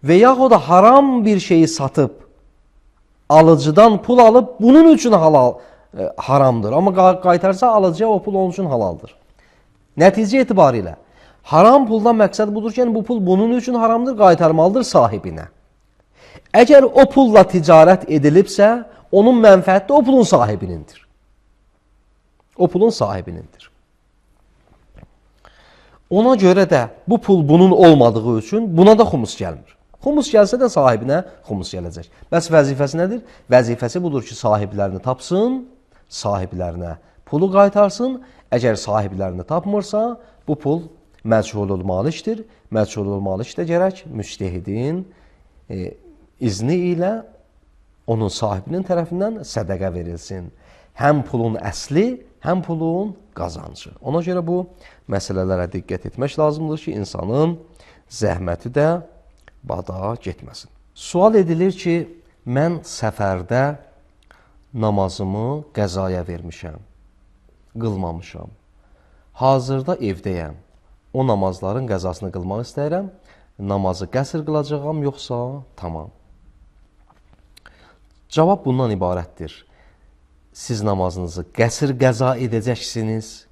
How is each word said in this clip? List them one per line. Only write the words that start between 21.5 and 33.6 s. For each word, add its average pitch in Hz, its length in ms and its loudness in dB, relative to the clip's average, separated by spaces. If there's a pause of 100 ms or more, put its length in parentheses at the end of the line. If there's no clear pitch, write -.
O 180 100 0
pulun 185 220 2
sahibinindir. 92 840 -8 (2500)
Ona 226 280 4
görə 185 320 4
də 127 180 2 (200)
bu 214 140 0
pul 175 280 2
bunun 180 220 6
olmadığı 120 680 6
üçün 202 400 -4
buna 208 220 8
da 233 40 6
xumus 127 360 -4
gəlmir. 85 340 -12 (300)
Xumus 294 260 -2
gəlsə 214 320 2
də 254 80 0
sahibinə 131 540 0 (240)
xumus 95 260 -10
gələcək. 87 380 -14 (200)
Bəs 165 220 -2
vəzifəsi 143 460 0
nədir? 208 240 -4 (260)
Vəzifəsi 123 540 0